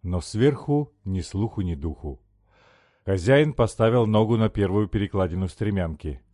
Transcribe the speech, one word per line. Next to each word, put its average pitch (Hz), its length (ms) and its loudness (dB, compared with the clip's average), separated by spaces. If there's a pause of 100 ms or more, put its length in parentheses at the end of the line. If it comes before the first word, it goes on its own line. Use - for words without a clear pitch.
Но 90 180 -4
сверху 143 840 0
ни 95 180 -4
слуху, 104 400 -4
ни 87 140 -2
духу. 73 480 -10 (800)
Хозяин 131 480 2
поставил 113 540 2
ногу 110 280 2
на 110 140 2
первую 101 380 0
перекладину 92 600 -2
стремянки. 85 760 -6 (100)